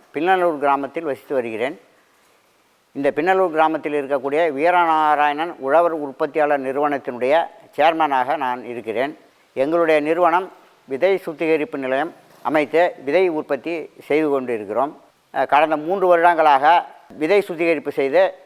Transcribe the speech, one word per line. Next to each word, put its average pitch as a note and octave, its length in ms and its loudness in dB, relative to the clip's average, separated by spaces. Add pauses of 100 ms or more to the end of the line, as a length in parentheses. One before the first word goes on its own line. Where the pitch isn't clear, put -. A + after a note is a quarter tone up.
(140)
பின்னலூர் F3 440 0
கிராமத்தில் C#3+ 460 -2
வசித்து C#3+ 300 -6
வருகிறேன். A#2+ 460 -4 (1120)
இந்த C#3 180 -2
பின்னலூர் F#3 400 0
கிராமத்தில் D#3 420 0
இருக்கக்கூடிய C#3+ 640 -2
வீரநாராயணன் D#3 1040 2
உழவர் D#3+ 340 2
உற்பத்தியாளர் D3 680 -2
நிறுவனத்தினுடைய C3+ 880 -2 (300)
சேர்மனாக D3 600 2
நான் B2+ 280 -4
இருக்கிறேன். A#2 540 -6 (340)
எங்களுடைய D#3 480 2
நிறுவனம் E3+ 520 0 (320)
விதை E3 340 0
சுத்திகரிப்பு D#3 600 -2
நிலையம் C3+ 360 -2 (280)
அமைத்து D#3 520 2 (100)
விதை E3+ 240 2
உற்பத்தி D3+ 640 -6 (140)
செய்து D#3 240 0
கொண்டு C3 260 -2
இருக்கிறோம். G#2+ 460 -4 (340)
அஹ், C3+ 120 0
கடந்த D#3 300 2
மூன்று F3+ 300 -2
வருடங்களாக E3 800 4 (240)
விதை E3 320 0
சுத்திகரிப்பு E3 520 -2
செய்து, D3+ 420 0 (120)